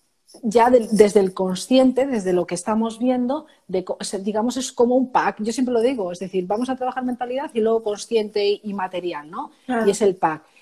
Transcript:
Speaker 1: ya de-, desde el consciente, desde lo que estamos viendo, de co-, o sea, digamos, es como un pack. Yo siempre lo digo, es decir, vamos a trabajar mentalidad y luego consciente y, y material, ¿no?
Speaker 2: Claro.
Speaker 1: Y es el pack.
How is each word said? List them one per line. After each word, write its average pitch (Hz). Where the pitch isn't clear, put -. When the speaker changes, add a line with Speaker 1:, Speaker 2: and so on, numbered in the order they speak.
Speaker 1:
ya 233
de-, 240
desde 208
el 190
consciente, 254
desde 196
lo 175
que 175
estamos 220
viendo, 254
de 180
co-, -
o -
sea, 190
digamos, 214
es 254
como 247
un 254
pack. -
Yo 220
siempre 247
lo 233
digo, 226
es 175
decir, 185
vamos 226
a 262
trabajar 254
mentalidad 254
y 226
luego 226
consciente 208
y, 202
y 208
material, 175
¿no? 170
Speaker 2:
Claro. 233
Speaker 1:
Y 202
es 190
el 196
pack. 156